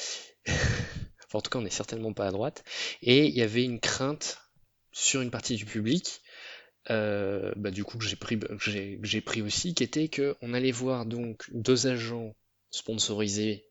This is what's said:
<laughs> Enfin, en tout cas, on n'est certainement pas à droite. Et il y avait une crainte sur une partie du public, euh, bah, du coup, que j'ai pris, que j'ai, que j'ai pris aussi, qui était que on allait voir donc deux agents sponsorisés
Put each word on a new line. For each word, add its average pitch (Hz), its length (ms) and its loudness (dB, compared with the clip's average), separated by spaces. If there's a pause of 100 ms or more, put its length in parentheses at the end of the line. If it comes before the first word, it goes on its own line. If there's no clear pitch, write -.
(440)
<laughs> - 20 -6 (840)
Enfin, 107 100 -2
en - 20 0
tout - 100 -8
cas, 135 80 0
on 117 40 0
n'est 98 80 -4
certainement 113 420 -4
pas 101 140 0
à 95 40 2
droite. 107 320 -2 (400)
Et 135 240 10
il - 80 4
y 120 80 4
avait 113 220 4
une 120 160 -2
crainte - 580 -2 (540)
sur - 300 2
une 123 100 -2
partie 120 240 -2
du 104 80 -6
public, 113 560 0 (720)
euh, 101 640 0
bah, 101 160 -2
du 101 100 -4
coup, 117 160 -8
que 113 60 -4
j'ai 104 100 -2
pris, - 240 -2
que - 80 -4 (140)
j'ai, 101 400 -4
que 104 80 -6
j'ai 110 120 2
pris - 220 -2
aussi, 131 320 -2
qui - 80 2
était 151 240 0
que 139 340 -2
on 120 140 -4
allait 127 160 2
voir 123 340 0
donc 117 380 -6 (100)
deux 123 360 4
agents 117 460 -2 (360)
sponsorisés 107 1000 0